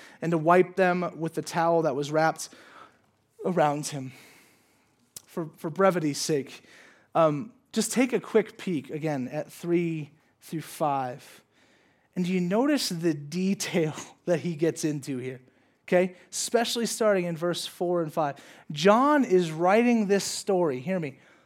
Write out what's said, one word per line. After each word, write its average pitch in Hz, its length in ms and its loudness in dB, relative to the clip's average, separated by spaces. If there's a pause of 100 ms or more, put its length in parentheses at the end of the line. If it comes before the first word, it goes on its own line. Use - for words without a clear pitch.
(220)
and 165 100 -2
to 170 60 2
wipe 180 380 4
them 180 420 2
with 165 180 -6
the 160 60 -2
towel 170 420 0
that 139 120 0
was 143 160 -4
wrapped 156 380 0 (960)
around 151 420 0
him. 131 240 -10 (1120)
For, 160 300 -10
for 170 140 -8
brevity's 175 480 2
sake, - 460 -4 (500)
um, 151 380 2 (200)
just 220 220 -2
take 247 180 2
a 208 80 0
quick - 380 0
peek 151 320 -6
again 143 400 -4
at 151 220 -8
three 170 600 -2 (300)
through 160 200 -8
five. 139 800 -6 (720)
And 180 100 -2
do 180 60 -2
you 180 100 0
notice 240 480 0
the 170 240 -2
detail 160 800 -2 (160)
<laughs> - 160 -20
that 165 160 0
he 170 140 -4
gets 160 280 0
into 147 340 -4
here? 127 220 -8 (480)
Okay? 180 280 2 (160)
Especially 233 540 -2
starting 202 400 0
in 170 120 -4
verse 170 280 -2
four 175 360 -2
and 156 100 -4
five. 147 240 -2 (360)
John 233 520 6
is 180 280 2
writing 214 560 2
this 196 160 2
story, 170 560 -2
hear 180 200 -4
me, 139 180 -8 (280)